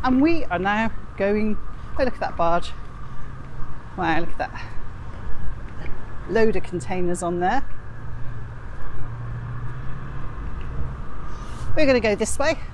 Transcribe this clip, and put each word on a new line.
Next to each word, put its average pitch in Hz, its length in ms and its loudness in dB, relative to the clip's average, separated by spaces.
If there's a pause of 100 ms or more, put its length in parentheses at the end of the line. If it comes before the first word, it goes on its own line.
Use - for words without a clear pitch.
And 254 160 2
we 330 260 4
are 175 120 0
now 208 320 0 (260)
going, 208 400 2 (400)
oh, 302 60 2
look 247 120 0
at - 60 -8
that - 160 -6
barge. 170 360 2 (1200)
Wow, 165 220 2
look 170 120 4
at - 80 4
that. - 240 -6 (1700)
Load 220 280 4
of - 80 4
containers 180 580 -2
on 175 160 -4
there. 185 260 2 (4000)
We're 294 100 8
gonna 254 140 4
go 214 160 2
this - 200 -2
way 302 220 0 (160)